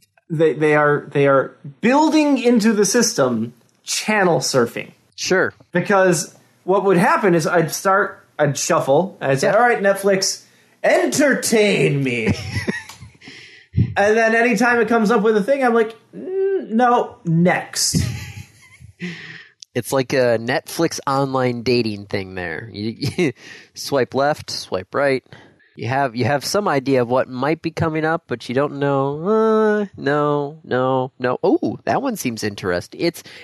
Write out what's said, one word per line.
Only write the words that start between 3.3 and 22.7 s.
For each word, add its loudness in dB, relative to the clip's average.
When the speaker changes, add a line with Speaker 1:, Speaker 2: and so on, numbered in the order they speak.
Speaker 1:
channel 0
surfing. -2
Speaker 2:
Sure. 0
Speaker 1:
Because 2
what 2
would 4
happen 2
is 2
I'd 0
start, 0
I'd 2
shuffle, 0
and 0
I'd 0
say, 2
Speaker 2:
Yeah. 2
Speaker 1:
"All 6
right, 2
Netflix, 0
entertain 2
me." -2
Speaker 2:
<laughs> -6
Speaker 1:
And 4
then 2
anytime 2
it 2
comes 2
up 4
with 4
a 2
thing, 0
I'm 2
like, 2
"Mm, -4
no, 2
next." 0
<laughs> 0
Speaker 2:
It's -6
like -2
a 2
Netflix -4
online 0
dating -2
thing -8
there. -8